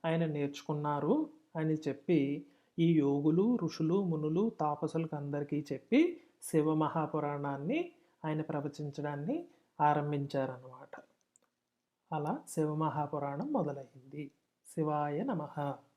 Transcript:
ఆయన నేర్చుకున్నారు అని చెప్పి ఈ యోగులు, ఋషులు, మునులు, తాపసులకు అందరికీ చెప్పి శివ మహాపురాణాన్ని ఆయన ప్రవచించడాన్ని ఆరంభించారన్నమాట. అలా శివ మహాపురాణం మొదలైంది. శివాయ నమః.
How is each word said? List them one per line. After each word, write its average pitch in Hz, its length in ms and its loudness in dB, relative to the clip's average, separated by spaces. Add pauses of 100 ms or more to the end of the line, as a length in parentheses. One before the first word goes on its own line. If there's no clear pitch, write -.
ఆయన 165 220 2
నేర్చుకున్నారు 147 1000 0 (280)
అని 160 180 2
చెప్పి 147 720 0 (320)
ఈ 170 140 6
యోగులు, 156 720 4
ఋషులు, 170 420 0
మునులు, 170 560 0
తాపసులకు 160 560 -2
అందరికీ 147 560 -4
చెప్పి 302 480 2 (220)
శివ 156 320 4
మహాపురాణాన్ని 147 1160 0 (340)
ఆయన 156 160 -2
ప్రవచించడాన్ని 147 1040 -4 (360)
ఆరంభించారన్నమాట. 143 1200 0 (1120)
అలా 147 260 -2 (100)
శివ 151 260 0
మహాపురాణం 147 800 -2
మొదలైంది. 139 760 -6 (440)
శివాయ 151 480 0
నమః. 147 500 -4 (240)